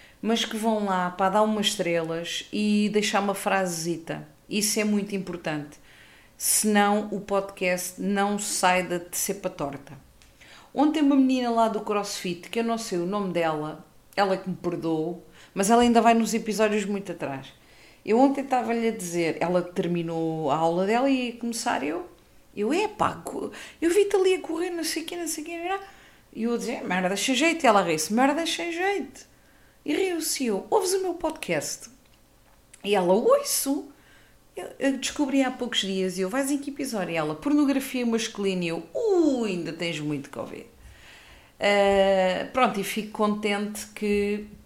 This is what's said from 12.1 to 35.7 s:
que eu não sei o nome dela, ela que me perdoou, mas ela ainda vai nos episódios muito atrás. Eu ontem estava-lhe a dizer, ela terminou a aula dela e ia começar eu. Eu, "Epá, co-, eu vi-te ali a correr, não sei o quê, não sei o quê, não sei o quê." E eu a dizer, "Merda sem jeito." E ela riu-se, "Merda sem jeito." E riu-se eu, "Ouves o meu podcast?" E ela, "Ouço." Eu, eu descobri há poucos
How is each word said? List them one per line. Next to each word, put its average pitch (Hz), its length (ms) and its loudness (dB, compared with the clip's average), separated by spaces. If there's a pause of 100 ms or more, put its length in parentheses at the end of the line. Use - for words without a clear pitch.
que 233 100 -4
eu 233 40 0
não 233 140 0
sei 202 220 -4
o 170 60 -2
nome 196 280 -2
dela, 160 500 -2 (320)
ela 190 220 2
que 190 100 -10
me 180 80 -4
perdoou, 165 680 -4 (280)
mas 190 160 0
ela 233 120 8
ainda 240 200 6
vai 233 120 8
nos 226 200 2
episódios 214 520 2
muito 190 260 -4
atrás. 135 360 -8 (580)
Eu 220 140 4
ontem 277 240 4
estava-lhe 233 460 0
a - 20 2
dizer, 170 480 -2
ela 175 240 2
terminou 165 880 -2
a 143 60 4
aula 170 280 2
dela 240 240 2
e 254 220 0
ia 233 60 -18
começar 233 440 -4
eu. 320 260 -6 (480)
Eu, 208 180 -2
"Epá, 415 420 0
co-, - 360 -8 (300)
eu 330 80 2
vi-te 403 260 4
ali 370 200 4
a 302 60 -4
correr, 330 280 -4
não 339 140 -4
sei 311 200 -4
o - 20 -10
quê, 359 100 -10
não 349 120 -6
sei 311 160 -6
o 302 40 -12
quê, 339 100 -10
não 339 80 -8
sei 381 120 -2
o - 20 -12
quê." 392 60 -14 (480)
E 214 100 -4
eu 233 100 0
a 233 40 0
dizer, 202 260 -6
"Merda 185 320 0
sem 226 180 0
jeito." 330 300 2
E 269 40 6
ela 208 140 8
riu-se, 170 320 0
"Merda 285 320 2
sem 339 260 -4
jeito." 349 540 -4 (580)
E 294 120 -2
riu-se 339 500 -2
eu, 202 240 -2
"Ouves 370 240 2
o 381 80 0
meu 359 140 -2
podcast?" - 760 -4 (920)
E 202 100 0
ela, 185 200 4
"Ouço." 285 800 2 (600)
Eu, - 140 -12 (100)
eu 269 180 0
descobri 269 460 0
há 254 80 0
poucos - 300 -4